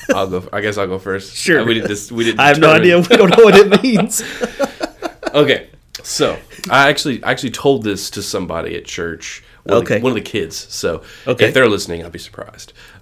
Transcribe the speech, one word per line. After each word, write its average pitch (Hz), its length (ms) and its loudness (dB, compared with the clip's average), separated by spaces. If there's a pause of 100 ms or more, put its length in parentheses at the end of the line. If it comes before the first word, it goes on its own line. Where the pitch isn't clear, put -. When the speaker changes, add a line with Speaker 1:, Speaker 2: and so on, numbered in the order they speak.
(140)
Speaker 1:
I'll 98 120 -6
go 92 100 -6
f-, 90 160 -10
I 101 80 -8
guess 104 160 -6
I'll 101 100 -6
go 92 120 -8
first. 98 360 -10
Speaker 2:
Sure. 160 260 0
Speaker 1:
Uh, 113 40 -2
we 117 80 0
didn't 110 160 -2
dis-, 101 240 -10
we 117 120 -4
didn't 113 160 0
Speaker 2:
I 139 80 4
have 147 100 4
no 156 200 6
Speaker 1:
determine 175 260 4
Speaker 2:
idea. - 40 -2
We 240 80 4
don't 202 220 6
know 233 40 10
what 214 140 8
it 202 260 6
means. 220 400 0
<laughs> - 600 -8 (520)
Speaker 1:
Okay. 143 340 0 (340)
So, 113 340 -4 (340)
I 139 180 4
actually, 143 340 -2
I - 80 -4
actually 123 200 -4
told 131 340 0
this 101 260 -6
to 104 120 -10
somebody 82 540 -8
at 82 80 -14
church. - 600 -12 (200)
One 107 140 2
of 92 80 0
the, - 80 -2
Speaker 2:
Okay. - 80 -2
Speaker 1:
one 127 80 0
of 120 60 -2
the 104 120 -4
kids. 82 460 -8
So, 85 280 -6 (240)
Speaker 2:
Okay. 123 220 -2
Speaker 1:
if 147 60 -4
they're 131 140 4
listening, 90 340 -6
I'll 85 80 -18
be 85 80 -16
surprised. - 540 -20 (300)